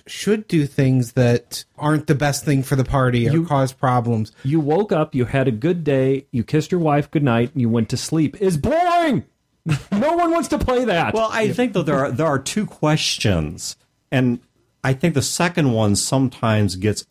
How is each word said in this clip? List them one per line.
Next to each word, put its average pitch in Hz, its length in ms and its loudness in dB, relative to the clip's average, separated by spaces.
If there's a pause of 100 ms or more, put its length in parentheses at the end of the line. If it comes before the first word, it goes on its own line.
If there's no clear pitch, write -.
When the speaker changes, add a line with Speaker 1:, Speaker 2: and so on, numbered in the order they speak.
Speaker 1:
should 214 400 -2
do 156 180 2
things 131 480 0
that 120 500 0 (140)
aren't 151 300 0
the 156 80 2
best 143 280 -2
thing 139 200 2
for 143 120 -2
the 131 80 2
party 123 460 0
or - 20 2
Speaker 2:
You 165 140 2
Speaker 1:
cause 135 280 0
problems. 117 580 0 (120)
Speaker 2:
You 151 160 0
woke 156 320 0
up, 156 240 0
you 120 100 0
had 135 220 0
a 131 40 2
good 160 320 -2
day, 135 480 0
you 117 120 -2
kissed 151 280 -2
your 180 100 0
wife 147 300 0
goodnight, 120 420 0
and 131 80 -2
you 113 80 2
went 113 200 0
to 127 80 -2
sleep. 156 440 -2
Is 190 160 2
boring. 320 720 0
<laughs> - 40 -20 (580)
No 262 240 0
one 339 160 2
wants 339 160 0
to 285 100 -2
play 247 280 0
that. 165 280 0
Speaker 3:
Well, 220 180 0
I 220 180 0
think 240 240 -2
that 170 120 0
there 143 200 0
are, - 60 -4
there 139 140 -2
are 143 140 0
two 202 260 -4
questions, 92 1120 -2 (360)
and 127 280 0 (440)
I 131 100 0
think 160 200 0
the 135 80 2
second 170 520 0
one 107 220 2
sometimes 110 800 0
gets 101 360 -2